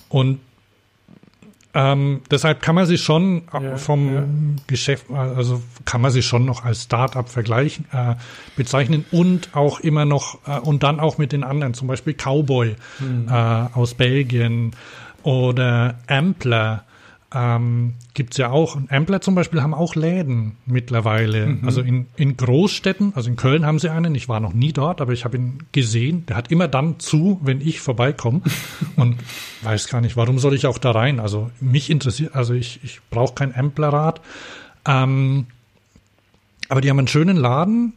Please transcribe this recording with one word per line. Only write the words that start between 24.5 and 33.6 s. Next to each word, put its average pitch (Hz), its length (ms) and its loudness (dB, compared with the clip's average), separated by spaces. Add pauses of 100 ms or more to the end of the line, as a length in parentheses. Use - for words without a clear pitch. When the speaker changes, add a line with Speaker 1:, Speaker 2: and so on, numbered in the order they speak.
Speaker 1:
nie 135 180 2
dort, 151 300 -2
aber 123 100 -2
ich 120 140 -4
hab 113 80 -6
ihn 123 240 -4 (120)
gesehen. 127 540 0
Der 98 120 -4
hat 117 140 -6
immer 165 180 4
dann 139 320 0
zu, 180 420 2
wenn 135 180 0
ich 156 220 -2
vorbeikomme. 123 580 0 (280)
Speaker 2:
<laughs> - 280 -8
Speaker 1:
Und 120 220 2 (420)
weiß 110 280 -2
gar 123 120 -2
nicht, 113 160 -2
warum 123 220 2
soll 139 160 2
ich 139 120 0
auch 127 120 -2
da 123 140 2
rein? 117 280 0
Also 107 300 -2 (100)
mich 131 300 2
interessiert, 151 440 0
also 123 200 0
ich, 123 280 -6
ich - 280 -16
brauch 120 240 0
kein 135 200 -2
Ampler-Rad. 147 680 0 (640)